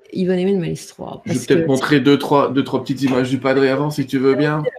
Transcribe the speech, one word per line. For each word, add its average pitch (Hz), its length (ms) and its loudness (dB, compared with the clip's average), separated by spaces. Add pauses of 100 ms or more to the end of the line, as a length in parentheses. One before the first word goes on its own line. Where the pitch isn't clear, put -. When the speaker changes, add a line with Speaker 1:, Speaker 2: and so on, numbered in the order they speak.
(120)
Speaker 1:
Ivan 185 220 -2
Emmanuel 185 260 0
Malestroit, - 680 -10
Speaker 2:
Je - 60 -6
vais 170 40 -2
Speaker 1:
parce 117 120 -6
Speaker 2:
peut-être 139 160 4
Speaker 1:
que - 40 0
Speaker 2:
montrer 135 340 2
deux, 139 180 4
trois, 139 340 2
deux, 135 100 0
trois - 200 -4
petites 131 180 -6
images 127 300 0
du 131 80 -2
Padre 135 240 2
avant, 135 260 0
si 147 160 -4
tu 135 140 -2
veux 135 160 4
bien. 151 260 0 (180)